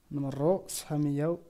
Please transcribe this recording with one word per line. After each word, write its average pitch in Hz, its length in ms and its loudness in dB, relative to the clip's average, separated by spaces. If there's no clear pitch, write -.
نمرو 143 560 0
صفحة - 300 -4
مية 147 400 2